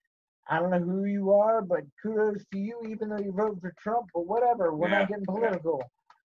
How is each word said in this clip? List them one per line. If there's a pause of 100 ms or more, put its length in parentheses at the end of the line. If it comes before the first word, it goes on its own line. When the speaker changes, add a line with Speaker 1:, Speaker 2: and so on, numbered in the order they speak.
(480)
Speaker 1:
I
don't
know
who
you
are,
but (200)
kudos
to
you,
even
though
you
voted
for
Trump,
but
whatever.
We're
Speaker 2:
Yeah,
Speaker 1:
not
getting
Speaker 2:
yeah.
Speaker 1:
political. (540)